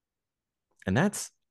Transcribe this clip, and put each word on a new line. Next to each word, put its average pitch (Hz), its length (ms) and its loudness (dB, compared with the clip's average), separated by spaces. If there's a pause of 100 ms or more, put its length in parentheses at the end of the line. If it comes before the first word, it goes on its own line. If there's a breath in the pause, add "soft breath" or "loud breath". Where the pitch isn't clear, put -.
(840)
and 95 100 0
that's 190 360 0 (200)